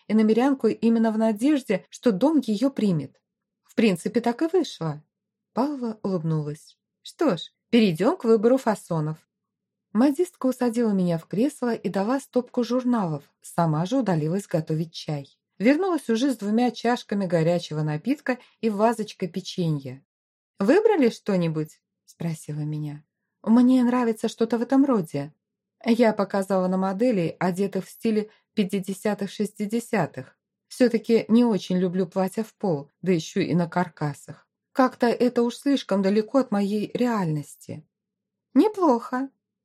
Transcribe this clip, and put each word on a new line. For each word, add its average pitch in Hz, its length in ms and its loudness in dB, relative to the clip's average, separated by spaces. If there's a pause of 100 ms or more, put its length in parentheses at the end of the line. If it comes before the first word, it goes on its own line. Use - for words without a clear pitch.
иномерянку 220 600 2
именно 226 440 2
в 214 60 -4
надежде, 226 720 0
что - 220 0
дом 269 340 4
её 220 240 0
примет. 202 500 -2 (440)
В - 100 -20
принципе, 220 480 2
так 233 220 -2
и 330 100 0
вышло». 165 500 -2 (500)
Павла 247 500 -4
улыбнулась. 156 720 -4 (240)
«Что 247 360 0
ж, - 140 -14 (200)
перейдём 220 460 4
к - 80 -10
выбору 226 320 4
фасонов». 160 680 -4 (680)
Модистка 277 520 0
усадила 240 460 0
меня 180 260 0
в 165 80 -8
кресло 240 480 -2
и 220 160 -6
дала 214 300 -2
стопку - 440 -4
журналов, 226 600 -2 (180)
сама 160 460 0
же 247 100 0
удалилась 180 480 -2
готовить 160 480 -4
чай. - 460 -12 (180)
Вернулась 302 520 0
уже 233 220 0
с 226 60 -4
двумя 220 320 0
чашками 226 560 -4
горячего 165 560 0
напитка 156 560 -4 (240)
и 220 80 0
вазочкой 214 580 -2
печенья. 151 760 -6 (540)
«Выбрали 320 500 4
что-нибудь?» 165 720 -4 (240)
спросила 160 540 -10
меня. 151 440 -8 (380)
«Мне 247 420 4
нравится 240 440 0
что-то 226 320 -2
в - 20 -2
этом 269 240 4
роде». 160 480 -2 (500)
Я 226 300 4
показала 190 540 -2
на 185 100 0
моделей, 190 600 0
одетых 185 460 -2
в - 40 -20
стиле 214 400 -2 (240)
пятидесятых, 196 800 -4
шестидесятых. 208 1080 -4 (300)
Всё-таки 226 600 2
не 233 160 4
очень 185 340 0
люблю 180 300 0
платья 190 360 -4
в - 100 -12
пол, 151 380 -4 (100)
да 175 100 0
ещё 170 280 -2
и 156 160 0
на 170 120 0
каркасах. 160 800 -6 (260)
Как-то 254 340 2
это 240 360 2
уж 240 120 -2
слишком 262 480 -2
далеко 214 340 0
от 254 140 0
моей 202 420 -2
реальности. 185 920 -4 (680)
«Неплохо», 277 760 2 (360)